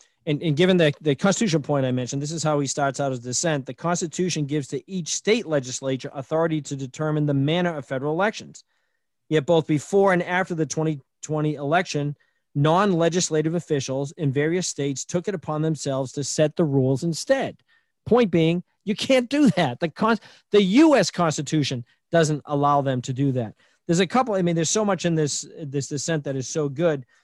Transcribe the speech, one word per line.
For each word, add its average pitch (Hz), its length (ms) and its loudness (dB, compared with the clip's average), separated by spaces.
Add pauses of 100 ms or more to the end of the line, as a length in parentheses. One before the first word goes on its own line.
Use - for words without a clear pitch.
(260)
And, 147 160 -2
and 156 140 0
given 185 220 4
the, 151 240 4
the 151 120 0
constitutional 180 480 0
point 139 240 0
I 127 60 -2
mentioned, 127 300 -4
this 147 100 -8
is 165 100 -8
how 151 180 0
he 139 80 -2
starts 139 320 -2
out 139 120 -2
his 127 80 -6
dissent. 127 460 -2
"The 135 80 -12
Constitution 170 720 -4
gives 143 240 -4
to 139 200 -8
each 185 240 -8
state 214 320 0
legislature 135 680 -4
authority 156 480 -2
to 143 140 -8
determine 151 500 -2
the 147 80 0
manner 160 420 0
of 143 100 -10
federal 139 280 -4
elections. 185 500 -4 (640)
Yet 151 180 0
both 165 220 2
before 196 460 2
and 175 100 2
after 180 320 -2
the 160 100 -2
twenty 156 360 -4 (200)
twenty 151 340 -2
election, 147 600 -2 (380)
non-legislative 165 1000 2
officials 139 580 -4
in 143 180 -2
various 160 360 0
states 139 360 -6
took 175 240 -4
it 196 80 -4
upon 151 280 -4
themselves 139 500 -4
to 143 100 -6
set 151 320 0
the 180 80 2
rules 135 400 2
instead." 170 540 -2 (480)
Point 226 260 4
being, 170 320 2 (220)
you 202 100 -2
can't 254 320 2
do 285 240 4
that. 131 280 0
The 170 100 -2
con-, 220 300 0 (320)
the 175 100 6
U 269 340 6
S 202 160 2
Constitution 151 720 -2 (280)
doesn't 151 340 4
allow 143 360 2
them 131 200 0
to 131 120 -6
do 139 180 0
that. 120 240 -4 (320)
There's 170 120 2
a 190 80 2
couple, 247 280 0
I 190 80 0
mean, 170 120 2
there's 165 140 0
so 214 160 0
much 190 200 -2
in 170 100 0
this, 151 300 -2 (140)
this 143 280 -6
dissent 151 380 -4
that 139 100 -6
is 131 120 -6
so 151 220 -4
good. 143 360 0 (180)